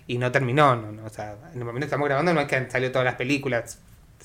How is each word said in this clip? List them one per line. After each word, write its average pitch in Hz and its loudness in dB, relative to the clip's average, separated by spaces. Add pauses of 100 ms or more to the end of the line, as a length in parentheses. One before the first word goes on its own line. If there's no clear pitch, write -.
y 123 -4
no 123 0
terminó, 135 4
no, 107 -6
no, 110 -12
o 107 -12
sea, 107 -10 (180)
en 123 -10
el 120 -6
momento 120 -6
que 151 -4
estamos 143 0
grabando 147 2
no 156 4
es 143 -2
que 143 0
han 127 -2
salido 127 0
todas 127 2
las 123 0
películas, 131 -2 (460)